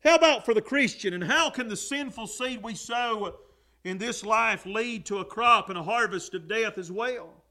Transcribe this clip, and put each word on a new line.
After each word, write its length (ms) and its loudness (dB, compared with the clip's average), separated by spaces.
How 120 8
about 280 6
for 100 2
the 80 4
Christian? 520 0
And 100 -4
how 260 4
can 200 -6
the 80 -6
sinful 500 -8
seed 340 -6
we 140 -10
sow 600 -4
in 120 -6
this 280 -6
life 400 2
lead 400 -4
to 140 -4
a 40 -6
crop 460 2
and 80 -6
a 60 -6
harvest 500 -2
of 160 -10
death 280 -2
as 140 -10
well? 600 -6